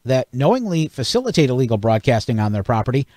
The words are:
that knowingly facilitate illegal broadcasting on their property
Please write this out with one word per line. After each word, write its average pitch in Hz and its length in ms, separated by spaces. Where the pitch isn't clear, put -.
that 131 300
knowingly 170 520
facilitate 175 640
illegal 123 300
broadcasting 113 600
on 107 140
their 104 100
property 123 440